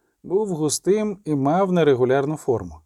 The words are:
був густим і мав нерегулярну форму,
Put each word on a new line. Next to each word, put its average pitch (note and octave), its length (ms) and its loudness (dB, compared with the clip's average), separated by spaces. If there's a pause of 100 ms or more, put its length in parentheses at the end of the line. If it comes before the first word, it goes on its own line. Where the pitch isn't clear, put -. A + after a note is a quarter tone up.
(220)
був G3 260 -2
густим F#3 760 -2
і D#3 100 -2
мав E3+ 380 0
нерегулярну C#3 640 2
форму, F#2+ 500 -4